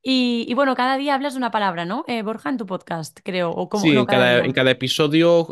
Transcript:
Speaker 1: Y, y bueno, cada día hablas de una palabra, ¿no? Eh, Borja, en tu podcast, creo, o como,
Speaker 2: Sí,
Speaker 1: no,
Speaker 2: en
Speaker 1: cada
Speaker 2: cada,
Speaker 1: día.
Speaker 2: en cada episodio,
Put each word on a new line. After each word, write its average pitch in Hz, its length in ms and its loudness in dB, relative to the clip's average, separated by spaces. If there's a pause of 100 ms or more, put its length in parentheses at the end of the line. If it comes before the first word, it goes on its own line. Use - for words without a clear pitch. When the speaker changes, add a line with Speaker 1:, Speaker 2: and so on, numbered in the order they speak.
Speaker 1:
Y, 247 460 0
y 247 40 -2
bueno, 262 220 2
cada 254 220 0
día 277 180 -2
hablas 269 180 -4
de 262 60 -8
una 240 120 -4
palabra, 185 340 -2
¿no? 226 220 -6
Eh, 233 140 -4
Borja, 220 280 -6
en 262 80 -4
tu 214 80 -6
podcast, 175 580 -8
creo, 180 280 -2
o 180 180 -6
como, 190 220 2
Speaker 2:
Sí, - 20 -
Speaker 1:
no, 127 100 4
Speaker 2:
en - 20 2
Speaker 1:
cada 123 220 4
Speaker 2:
cada, - 0 -
Speaker 1:
día. 123 180 4
Speaker 2:
en 131 80 -2
cada 131 160 4
episodio, 165 840 2